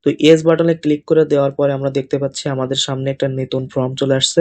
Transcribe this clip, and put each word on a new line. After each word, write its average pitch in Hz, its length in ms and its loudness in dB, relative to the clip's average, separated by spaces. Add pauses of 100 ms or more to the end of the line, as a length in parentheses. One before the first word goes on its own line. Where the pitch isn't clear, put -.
তো - 60 0 (100)
ইয়েস 160 260 6
বাটনে 165 300 2
ক্লিক 151 300 -2
করে 160 200 2
দেওয়ার 143 280 0
পরে 143 200 0
আমরা 135 180 -4
দেখতে 135 280 -4
পাচ্ছি 135 300 -6
আমাদের 131 280 -4
সামনে 135 340 -4
একটা 135 180 -4
নতুন 131 380 -4
ফর্ম 131 280 -4
চলে 135 200 0
আসছে। 135 260 0